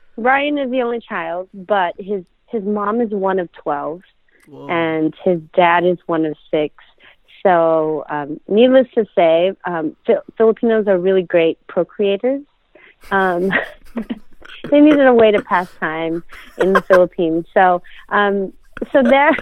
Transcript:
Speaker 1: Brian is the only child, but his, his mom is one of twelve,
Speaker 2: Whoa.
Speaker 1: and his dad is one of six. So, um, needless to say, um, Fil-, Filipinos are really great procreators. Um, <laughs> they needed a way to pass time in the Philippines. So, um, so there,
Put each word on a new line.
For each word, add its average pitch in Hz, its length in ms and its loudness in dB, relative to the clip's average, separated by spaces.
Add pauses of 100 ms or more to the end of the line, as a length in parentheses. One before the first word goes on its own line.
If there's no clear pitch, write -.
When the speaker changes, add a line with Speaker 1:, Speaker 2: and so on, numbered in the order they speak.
(160)
Speaker 1:
Brian 277 420 0
is 269 100 -4
the 254 140 -2
only 233 180 -4
child, 180 540 -8
but 185 420 -2
his, 190 280 -8 (240)
his 214 160 -8
mom 208 360 -2
is 226 100 -2
one 190 280 -2
of 175 140 -6
twelve, 147 500 -8 (460)
Speaker 2:
Whoa. 139 200 -18
Speaker 1:
and 160 540 -2
his 180 180 0 (140)
dad 175 300 4
is 180 220 0
one 160 200 -2
of 151 100 -8 (140)
six. 151 240 -4 (680)
So, 160 680 2
um, 147 380 -8
needless 254 480 4
to 214 180 0
say, 175 380 2 (120)
um, 160 300 -6 (100)
Fil-, 214 200 0 (120)
Filipinos 220 520 0
are 190 100 2
really 190 240 0
great 165 340 0 (120)
procreators. 202 760 -4 (680)
Um, 190 400 0 (420)
<laughs> - 760 -14
they 285 100 4
needed 294 260 6
a 254 80 6
way 226 160 6
to 202 120 0
pass 180 360 -4
time 165 460 -6 (320)
in 185 160 0
the 190 100 2
Philippines. 175 720 0
So, 180 260 2 (280)
um, 202 440 -2 (400)
so 277 100 4
there, 269 400 4